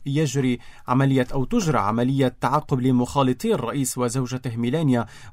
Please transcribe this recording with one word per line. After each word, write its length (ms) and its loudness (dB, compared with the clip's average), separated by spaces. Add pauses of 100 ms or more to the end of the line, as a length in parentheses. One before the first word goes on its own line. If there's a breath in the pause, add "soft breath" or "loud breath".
يجري 520 0 (300 loud breath)
عملية 440 4
أو 120 0
تجرى 340 0
عملية 600 0
تعقب 400 0
لمخالطي 720 2
الرئيس 440 -4
وزوجته 580 -4
ميلانيا، 500 2 (260 loud breath)